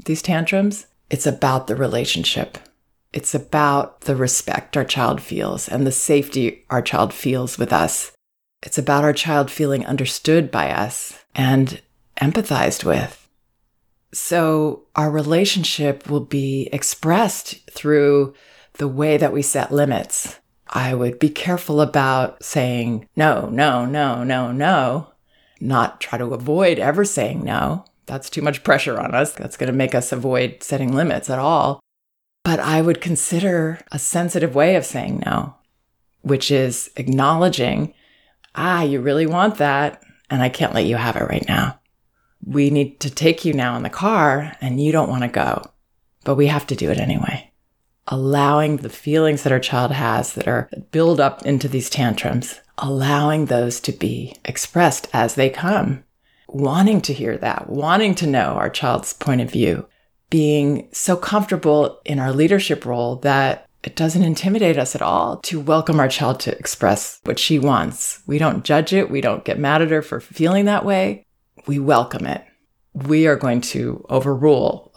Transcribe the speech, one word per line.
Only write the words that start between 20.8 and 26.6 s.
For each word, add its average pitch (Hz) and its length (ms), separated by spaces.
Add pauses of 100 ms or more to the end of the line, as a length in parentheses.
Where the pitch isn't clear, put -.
would 123 280
be 151 80
careful 175 520
about 131 640
saying, 120 720
"No, 147 380
no, 123 340
no, 131 380
no, 127 260
no," 143 640 (480)
not 123 400
try - 180
to 123 160
avoid 151 460